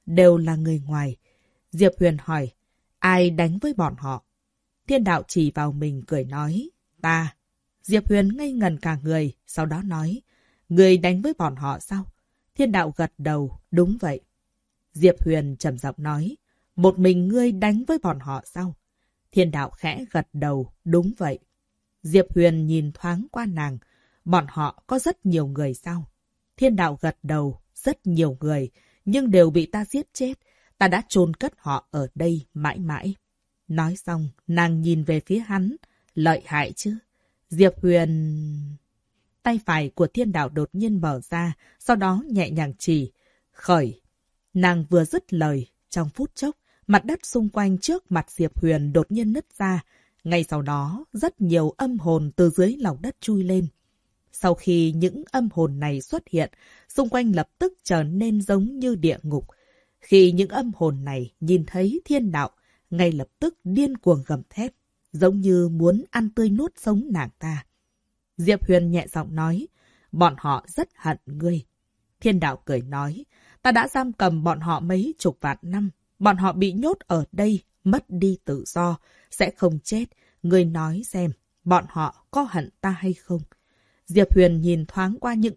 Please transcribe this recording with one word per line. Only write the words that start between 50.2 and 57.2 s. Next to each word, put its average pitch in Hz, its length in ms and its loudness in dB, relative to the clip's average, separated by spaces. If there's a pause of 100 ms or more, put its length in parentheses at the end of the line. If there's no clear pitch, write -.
Ngay 165 200 0
sau 151 180 -4
đó, 147 500 -4
rất 285 280 -4
nhiều 165 300 2
âm 254 280 -4
hồn 156 380 0
từ 175 140 6
dưới 196 300 2
lòng 160 220 -4
đất 254 180 -8
chui 202 240 0
lên. 185 220 0 (640)
Sau - 220 0
khi 170 380 2
những 180 300 -2 (100)
âm 247 200 0
hồn 147 260 -2
này 143 220 -4
xuất - 280 -8
hiện, 160 240 -2 (360)
xung 269 200 0
quanh 233 280 2